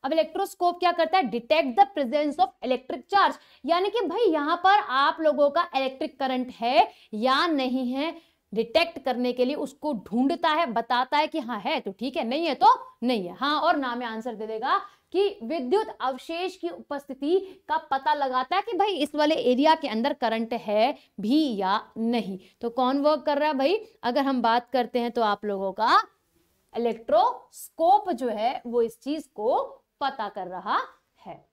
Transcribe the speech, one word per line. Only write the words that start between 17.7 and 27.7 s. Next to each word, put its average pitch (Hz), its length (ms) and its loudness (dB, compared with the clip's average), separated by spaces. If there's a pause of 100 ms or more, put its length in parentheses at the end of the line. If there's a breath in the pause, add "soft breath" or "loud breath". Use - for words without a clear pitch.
पता 277 220 0
लगाता 269 420 -2
है 392 60 2
कि 440 160 -6
भाई 320 180 2
इस 294 200 -2
वाले 302 280 4
एरिया 269 320 4
के 311 120 -8
अंदर 226 280 -2
करंट 226 400 -2
है 220 420 0 (240 loud breath)
भी 240 180 2 (160)
या 190 160 -2 (260)
नहीं। 220 400 -2 (240 loud breath)
तो 233 100 -4
कौन 262 300 0
वर्क 302 240 2
कर 294 120 2
रहा 294 100 2
है 302 100 0
भाई? 285 180 2 (280 loud breath)
अगर 247 180 0
हम 269 200 0
बात 233 300 2
करते 233 280 0
हैं 240 120 -2
तो 233 120 -2
आप 208 220 0
लोगों 196 280 -4
का 262 280 4 (720)
इलेक्ट्रोस्कोप 339 1400 0